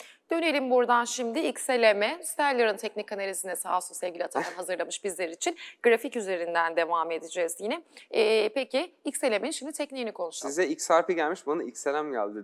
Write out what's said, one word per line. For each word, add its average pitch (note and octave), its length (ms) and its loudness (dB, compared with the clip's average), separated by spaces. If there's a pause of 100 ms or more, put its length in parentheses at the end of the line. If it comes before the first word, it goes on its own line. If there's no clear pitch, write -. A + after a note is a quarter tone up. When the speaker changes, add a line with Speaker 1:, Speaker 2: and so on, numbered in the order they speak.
(320)
Speaker 1:
Dönelim D4+ 380 0
buradan A#3+ 360 4
şimdi A#3 340 -4
X D4+ 300 -2
L A#3 260 6
M. A#3 280 0
Stellar'ın B3 540 2
teknik G#3 340 -6
analizine G3 440 -4
sağ F3+ 220 -2
olsun F3+ 180 -6
sevgili F3 280 -4
Atakan - 280 -4
Speaker 2:
<laughs> - 40 -12
Speaker 1:
hazırlamış F3 480 -4
bizler F3+ 260 -2
için. E4+ 280 -4 (260)
Grafik A#3 320 4
üzerinden E3+ 600 0
devam E3 360 2
edeceğiz E3 480 -4
yine. B3+ 240 -4 (280)
Ee, A3 380 4
peki C#4 440 -2 (120)
X - 180 -6
L G#3+ 180 2
M'in C#4+ 100 -4
şimdi D4+ 200 -8
tekniğini C4+ 400 -6
konuşalım. E3 400 -6
Speaker 2:
Size D#3+ 160 2
X D#3+ 240 -2
R E3+ 140 6
P F#3 80 2
gelmiş, E3 340 -2
bana D#3 160 0
X - 240 -6
L D3 160 0
M D3+ 80 -6
geldi G#2 320 -2